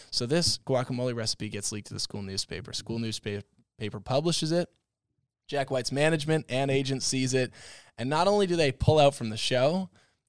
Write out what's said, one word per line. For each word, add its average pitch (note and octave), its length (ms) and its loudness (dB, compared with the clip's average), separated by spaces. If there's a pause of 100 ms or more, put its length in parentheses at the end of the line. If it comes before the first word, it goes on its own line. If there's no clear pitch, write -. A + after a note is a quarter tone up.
So - 160 -2
this E3 340 0
guacamole B2+ 560 -2
recipe A2+ 340 -6
gets G2+ 220 -6
leaked G#2 180 -10
to - 40 -12
the G2 60 -8
school G#2 240 -8
newspaper. F#2+ 500 -8
School - 240 -8
newspaper G#2+ 460 -6 (600)
publishes D#3 480 0
it. E3+ 180 0 (760)
Jack C#3 220 -2
White's C3 220 -2
management D#3 580 2
and C#3 220 0
agent C3+ 320 0
sees C3 320 0
it. C3 160 2 (480)
And A#2+ 100 -4
not E3 180 2
only G3+ 200 4
do F3 80 0
they D3+ 160 4
pull D#3 260 4
out C#3+ 160 8
from A#2 160 -6
the G#2+ 80 -6
show, D#3 520 0 (400)